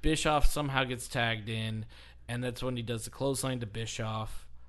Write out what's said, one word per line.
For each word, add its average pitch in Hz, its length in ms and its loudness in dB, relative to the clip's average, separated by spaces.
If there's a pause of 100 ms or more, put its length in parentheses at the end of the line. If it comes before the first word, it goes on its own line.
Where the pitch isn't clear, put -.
Bischoff 151 440 6
somehow 135 360 4
gets 123 240 -4
tagged 113 420 0
in, 110 360 -4 (440)
and 120 140 -4
that's 123 180 -4
when 127 160 -2
he 120 60 -4
does 113 220 -4
the 104 60 -10
clothesline 135 500 -2
to 117 60 -6
Bischoff. 110 800 -6 (200)